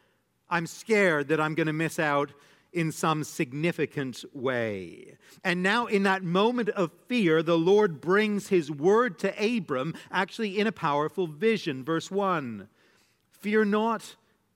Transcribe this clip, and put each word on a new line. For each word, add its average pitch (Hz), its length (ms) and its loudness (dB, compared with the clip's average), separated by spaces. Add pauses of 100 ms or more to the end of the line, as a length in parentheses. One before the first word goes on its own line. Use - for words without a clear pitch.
(480)
I'm 170 180 -2
scared 170 600 2
that 156 100 2
I'm 156 160 0
gonna 156 200 0
miss 160 240 -4
out 143 340 0 (400)
in 160 200 -2
some 156 320 0
significant 147 1080 -4
way. 117 840 -6 (260)
And 180 180 0
now 214 260 0
in 196 180 2
that 190 180 2
moment 202 460 0
of 196 240 -2 (160)
fear, 170 340 4
the 170 160 2
Lord 180 420 4
brings 202 460 0
his 165 240 2
word 190 480 2
to 214 380 -2
Abram, 147 360 -4 (200)
actually 190 440 -2
in 214 120 2
a 214 40 -2
powerful 151 540 0
vision. 156 560 0
Verse 160 300 -4
one, 147 560 -2 (600)
"Fear 214 360 0
not, 214 500 -2 (420)